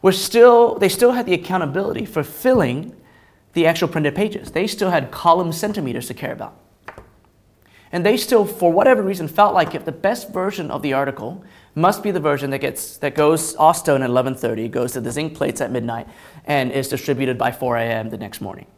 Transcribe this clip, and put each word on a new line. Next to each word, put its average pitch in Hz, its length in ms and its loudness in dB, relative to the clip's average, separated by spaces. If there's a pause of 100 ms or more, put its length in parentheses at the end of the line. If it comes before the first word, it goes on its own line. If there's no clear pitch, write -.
were 185 120 4
still, 233 600 6
they 202 120 2
still 240 240 4
had 240 140 -2
the 180 80 0
accountability 180 720 -2
for 156 180 -4
filling 160 720 0 (560)
the 165 160 2
actual 160 220 2
printed 147 260 -2
pages. 208 360 -4
They 185 160 -2
still 190 220 -2
had 147 220 0
column 175 400 2
centimeters 160 560 -6
to - 60 -10
care - 180 -8
about. - 260 -12 (1300)
And 175 140 -2
they 214 100 4
still, 233 300 2
for - 260 2
whatever 208 320 4
reason, 185 240 -4
felt 208 260 4
like 180 220 2
if 165 80 -8
the 160 80 -6
best - 400 -4
version 185 400 -4
of 139 100 -6
the 139 120 -2
article 135 500 -4 (320)
must 185 280 2
be 208 80 -2
the 180 100 -2
version 143 300 0
that 135 80 -4
gets, - 380 -8
that 147 180 -4
goes 156 420 2
Austin 156 440 4
at 127 80 -2
eleven 127 260 0
thirty, 113 340 -4
goes 123 240 -4
to 127 80 -6
the 113 100 -6
zinc 151 240 -6
plates - 240 -4
at 110 120 -4
midnight, 117 360 -6 (380)
and 135 260 0
is 135 160 -2
distributed 131 500 -2
by 120 140 0
four 123 260 -2
A 117 60 0
M 113 280 -4
the 110 60 -10
next - 220 -12
morning. - 280 -12 (100)